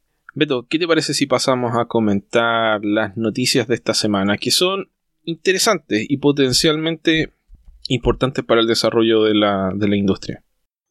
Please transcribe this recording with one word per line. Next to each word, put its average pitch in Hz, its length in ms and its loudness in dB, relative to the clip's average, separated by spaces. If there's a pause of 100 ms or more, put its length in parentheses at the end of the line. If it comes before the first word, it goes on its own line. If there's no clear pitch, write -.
(340)
Beto, 135 340 -2
¿qué 160 120 -2
te 175 80 -2
parece 156 260 0
si 139 120 0
pasamos 123 500 0
a 117 100 0
comentar 113 1000 0
las 104 320 0
noticias 113 520 0
de 117 80 0
esta - 180 -2
semana, 101 420 0
que - 140 -6
son 190 400 -2 (320)
interesantes 165 840 -2
y 143 80 0
potencialmente 151 1120 0 (580)
importantes 127 560 -2
para 117 160 2
el 113 60 2
desarrollo 113 560 2
de 107 140 4
la, 101 360 2
de 101 140 -2
la 101 100 2
industria? 98 460 -2 (480)